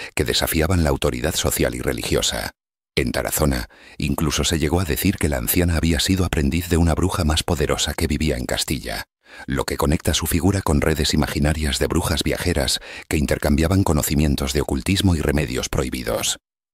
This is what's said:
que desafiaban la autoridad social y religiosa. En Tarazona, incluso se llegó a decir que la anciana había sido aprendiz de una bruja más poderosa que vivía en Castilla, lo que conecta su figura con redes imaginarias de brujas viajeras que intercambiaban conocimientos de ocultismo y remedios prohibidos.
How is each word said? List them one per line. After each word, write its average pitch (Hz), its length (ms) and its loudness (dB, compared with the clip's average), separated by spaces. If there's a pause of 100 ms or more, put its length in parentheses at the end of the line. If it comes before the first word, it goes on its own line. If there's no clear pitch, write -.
(160)
que 73 100 0
desafiaban 80 580 2
la 73 60 2
autoridad 67 460 -2
social 65 380 0
y 62 60 -8
religiosa. 62 720 -2 (440)
En 67 180 0
Tarazona, 64 560 0 (280)
incluso 73 460 0
se 85 160 0
llegó 78 220 2
a 95 40 -2
decir 76 300 0
que 82 140 -2
la 69 80 0
anciana 85 400 0
había 80 240 2
sido 92 240 2
aprendiz 80 420 0
de 87 80 2
una 82 200 4
bruja 85 280 0
más 78 200 2
poderosa 73 500 -2
que 82 140 -2
vivía 73 280 0
en 60 100 -6
Castilla, 57 600 -6 (420)
lo 67 180 -2
que 71 120 -4
conecta 78 360 0
su - 140 -2
figura 92 340 2
con 73 200 2
redes 78 320 0
imaginarias 76 640 0
de 73 80 0
brujas - 360 0
viajeras 73 560 0 (280)
que - 100 -2
intercambiaban 78 680 2
conocimientos 71 680 2
de 73 80 0
ocultismo 87 540 2
y 73 60 -2
remedios 69 480 0
prohibidos. 62 680 -2 (360)